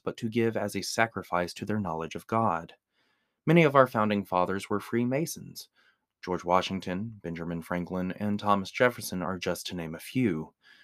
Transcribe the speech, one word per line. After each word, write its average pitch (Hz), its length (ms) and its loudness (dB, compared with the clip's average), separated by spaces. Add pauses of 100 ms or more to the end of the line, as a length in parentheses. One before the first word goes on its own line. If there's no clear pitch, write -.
but 87 120 -4
to 117 120 -4
give 113 260 2
as 101 200 -2
a 98 60 -4
sacrifice 90 720 -2
to - 120 -10
their 107 140 -2
knowledge 82 360 -4
of 87 120 -12
God. 113 460 0 (720)
Many 165 180 8
of 139 120 6
our 131 100 10
founding 107 380 2
fathers 92 460 0
were 104 100 0
Freemasons. 123 880 -4 (560)
George 87 220 -2
Washington, 92 760 0
Benjamin 85 400 -6
Franklin, 90 520 -4
and 104 260 -2
Thomas 101 320 2
Jefferson 113 500 0
are 90 160 -4
just 87 300 -4
to - 80 -8
name 82 180 -6
a 82 60 -10
few. 92 540 -2 (300)